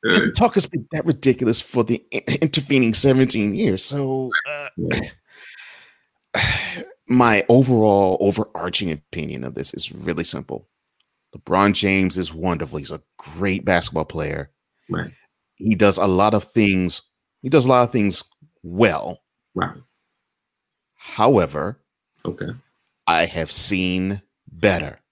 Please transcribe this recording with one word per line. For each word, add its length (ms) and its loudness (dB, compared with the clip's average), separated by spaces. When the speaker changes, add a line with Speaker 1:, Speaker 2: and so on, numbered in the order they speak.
Speaker 1:
right. 180 4
Speaker 2:
And 140 -2
talk 180 2
has 120 0
been 260 -10
that 140 -6
ridiculous 540 0
for 240 -2
the 180 -2
i-, 100 -6
intervening 520 2
seventeen 600 2
years. 300 0
So, 480 -4
uh, 180 -10
Speaker 1:
Yeah. 220 -4
Speaker 2:
<sighs> 480 -4
my 400 4
overall 720 4
overarching 680 -2
opinion 520 -8
of 120 -10
this 180 -8
is 180 -10
really 320 -6
simple. 460 -10
LeBron 380 2
James 440 0
is 160 -6
wonderful. 460 -4
He's 120 -12
a 100 -12
great 480 -6
basketball 400 0
player. 460 -8
Speaker 1:
Right. 220 -8
Speaker 2:
He 200 0
does 220 4
a 100 0
lot 260 2
of 100 0
things. 580 0
He 80 -8
does 160 4
a 40 2
lot 140 6
of 80 -2
things 320 0
well. 600 0
Speaker 1:
Right. 220 -4
Speaker 2:
However, 880 0
Speaker 1:
Okay. 220 -8
Speaker 2:
I 180 2
have 260 -6
seen 680 -2
better. 480 -2